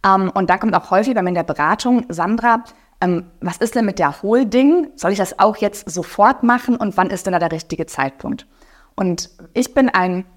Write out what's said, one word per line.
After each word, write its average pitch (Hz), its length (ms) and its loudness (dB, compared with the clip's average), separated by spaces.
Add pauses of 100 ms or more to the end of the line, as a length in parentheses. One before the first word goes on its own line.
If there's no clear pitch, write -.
ähm, 190 260 4
und 190 160 -2
dann 185 120 2
kommt 220 160 0
auch - 160 -2
häufig 214 200 2
bei 220 100 0
mir 180 80 0
in 175 40 -2
der 170 80 0
Beratung: 214 680 0
„Sandra, 226 540 0 (380)
ähm, 175 400 -2
was 180 160 -6
ist - 180 -2
denn 233 100 2
mit 202 140 -4
der 143 240 -2
Holding? 262 720 2
Soll - 160 -2
ich 202 80 -2
das 185 220 -2
auch 208 160 4
jetzt - 340 -4
sofort 208 540 0
machen 240 320 2
und 214 200 -4
wann 185 140 0
ist 190 160 -6
denn 190 60 -2
da 175 80 0
der 165 100 0
richtige 160 360 -6
Zeitpunkt?“ - 600 -6 (480)
Und 180 360 -4 (240)
ich 247 200 -2
bin 269 140 4
ein 185 360 -2 (120)